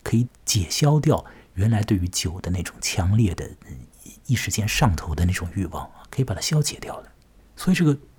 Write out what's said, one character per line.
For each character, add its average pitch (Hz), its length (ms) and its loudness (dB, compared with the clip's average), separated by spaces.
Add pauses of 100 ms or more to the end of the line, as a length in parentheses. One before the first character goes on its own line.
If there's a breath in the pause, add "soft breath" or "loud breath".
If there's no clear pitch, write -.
可 - 160 0
以 123 100 2 (160)
解 95 240 0
消 151 320 2
掉 139 240 2 (300 loud breath)
原 98 160 2
来 107 140 4
对 110 120 2
于 90 120 0
酒 90 340 -6
的 - 80 -6
那 87 140 -2
种 - 180 -10
强 95 340 2
烈 104 200 4
的， - 100 -6 (220)
嗯， 64 180 -14 (400)
一 120 100 2
时 - 140 -2
间 104 180 -2
上 110 280 2
头 - 180 -6
的 85 120 2
那 90 60 4
种 90 220 -4
欲 98 140 -4
望， - 220 -10 (200 loud breath)
可 - 120 -2
以 131 40 0
把 107 80 -4
它 - 80 -6
消 151 200 2
解 - 180 -6
掉 - 200 -12
了。 - 120 -20 (440)
所 - 160 0
以 180 40 4
这 175 100 2
个 143 120 4 (220)